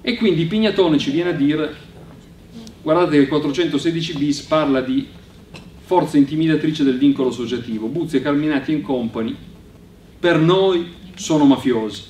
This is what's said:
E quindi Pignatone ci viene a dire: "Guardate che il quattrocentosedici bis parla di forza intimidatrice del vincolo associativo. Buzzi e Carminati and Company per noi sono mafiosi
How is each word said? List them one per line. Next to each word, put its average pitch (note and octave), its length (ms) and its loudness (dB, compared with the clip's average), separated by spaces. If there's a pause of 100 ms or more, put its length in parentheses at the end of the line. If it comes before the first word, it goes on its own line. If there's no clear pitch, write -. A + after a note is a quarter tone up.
E A#3 140 -4
quindi E3+ 300 0
Pignatone G3 520 2
ci C#3 140 -2
viene F3 200 -2
a - 20 -4
dire: D3 420 0 (1040)
"Guardate D#3 360 2
che C#3 60 6
il C3+ 40 4
quattrocentosedici D#3 880 -2
bis C#3+ 300 -2
parla C#3+ 360 0
di C3 260 -2 (800)
forza E3+ 320 0
intimidatrice D#3 720 2
del B2+ 120 2
vincolo C#3 300 2
associativo. A2+ 600 -6
Buzzi D#3+ 280 -4
e C3 60 2
Carminati D3 500 -2
and D3 120 -2
Company B2+ 520 -4 (800)
per E3+ 200 2
noi F#3 560 2 (220)
sono D3+ 280 0
mafiosi A#2+ 680 0